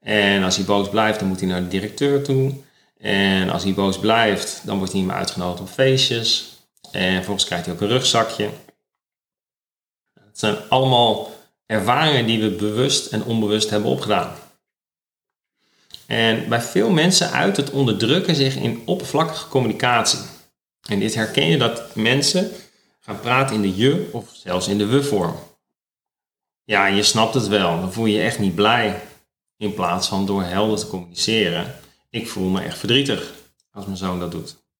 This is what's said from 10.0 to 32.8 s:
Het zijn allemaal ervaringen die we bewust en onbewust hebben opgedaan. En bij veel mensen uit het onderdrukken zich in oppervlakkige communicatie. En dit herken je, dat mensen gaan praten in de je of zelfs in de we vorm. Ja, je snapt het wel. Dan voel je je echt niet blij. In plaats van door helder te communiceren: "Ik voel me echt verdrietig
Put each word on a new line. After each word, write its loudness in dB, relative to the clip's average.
Het -20
zijn 0
allemaal 2
ervaringen 2
die 0
we 2
bewust -2
en -4
onbewust 0
hebben 0
opgedaan. -2
En 2
bij 2
veel 0
mensen 4
uit 2
het -2
onderdrukken 2
zich 2
in -4
oppervlakkige -2
communicatie. 2
En -2
dit 0
herken 0
je, 4
dat -2
mensen 0
gaan -12
praten 2
in 0
de 0
je 2
of -12
zelfs -4
in 0
de 0
we 2
vorm. -2
Ja, 4
je 2
snapt 2
het 2
wel. 2
Dan -4
voel -2
je 4
je 2
echt -2
niet 0
blij. 2
In -6
plaats -2
van -2
door 0
helder 0
te -6
communiceren: -2
"Ik -8
voel -4
me 0
echt -8
verdrietig 0